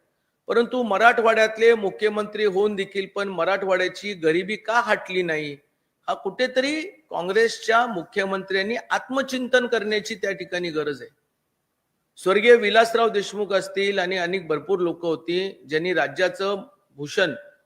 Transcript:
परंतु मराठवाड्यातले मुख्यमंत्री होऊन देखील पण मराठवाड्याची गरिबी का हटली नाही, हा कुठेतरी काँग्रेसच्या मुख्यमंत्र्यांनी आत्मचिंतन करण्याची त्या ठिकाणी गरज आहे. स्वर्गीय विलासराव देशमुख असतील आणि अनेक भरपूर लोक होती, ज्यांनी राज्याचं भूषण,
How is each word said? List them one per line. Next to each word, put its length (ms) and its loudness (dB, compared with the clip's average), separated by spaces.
परंतु 360 0
मराठवाड्यातले 880 4
मुख्यमंत्री 720 -2
होऊन 300 2
देखील 400 -4
पण 120 -4
मराठवाड्याची 840 0
गरिबी 420 0
का 240 0
हटली 420 0
नाही, 360 -4
हा 60 -2
कुठेतरी 680 -2
काँग्रेसच्या 1040 0
मुख्यमंत्र्यांनी 880 -4
आत्मचिंतन 760 0
करण्याची 480 -2
त्या 160 -4
ठिकाणी 380 -6
गरज 320 -4
आहे. 80 -18
स्वर्गीय 380 6
विलासराव 540 4
देशमुख 440 -4
असतील 460 -2
आणि 180 -2
अनेक 300 -4
भरपूर 320 -2
लोक 260 -2
होती, 640 -4
ज्यांनी 240 -2
राज्याचं 680 -2
भूषण, 380 -2